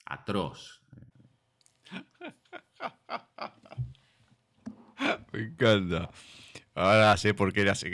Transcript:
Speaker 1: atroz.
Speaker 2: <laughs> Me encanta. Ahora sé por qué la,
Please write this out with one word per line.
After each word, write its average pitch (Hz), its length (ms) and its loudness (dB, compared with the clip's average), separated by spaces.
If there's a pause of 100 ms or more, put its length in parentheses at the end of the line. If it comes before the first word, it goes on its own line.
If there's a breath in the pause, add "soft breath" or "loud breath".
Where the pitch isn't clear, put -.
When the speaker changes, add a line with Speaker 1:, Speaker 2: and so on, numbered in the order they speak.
Speaker 1:
atroz. - 800 -8 (1040)
Speaker 2:
<laughs> - 3500 -12
Me 113 80 -6
encanta. 98 720 2 (640 loud breath)
Ahora 104 420 6
sé 104 180 2
por 95 180 0
qué 101 120 2
la, 98 120 2 (180)